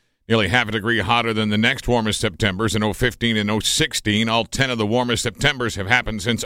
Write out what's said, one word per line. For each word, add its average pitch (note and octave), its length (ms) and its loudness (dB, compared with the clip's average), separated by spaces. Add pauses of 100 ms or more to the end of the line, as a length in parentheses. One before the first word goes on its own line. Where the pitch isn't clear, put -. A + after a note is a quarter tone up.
(260)
nearly A2 220 2
half A#2+ 200 2
a - 40 -6
degree A2 280 0
hotter A#2 340 0
than G#2+ 160 0
the G#2+ 80 2
next B2 280 0
warmest A#2 340 0
Septembers G2+ 540 0
in G#2+ 80 0
oh G#2+ 120 0
fifteen A#2 420 0
and G#2 140 0
oh G#2+ 100 0
sixteen. A2+ 720 0
All A2+ 160 0
ten B2+ 240 0
of A#2+ 80 -2
the G#2+ 80 0
warmest A#2+ 380 0
Septembers B2 520 -2
have F#2+ 120 -6
happened A2 340 0
since A2+ 240 -2